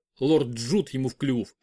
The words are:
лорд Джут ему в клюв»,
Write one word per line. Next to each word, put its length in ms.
лорд 300
Джут 400
ему 180
в 80
клюв», 480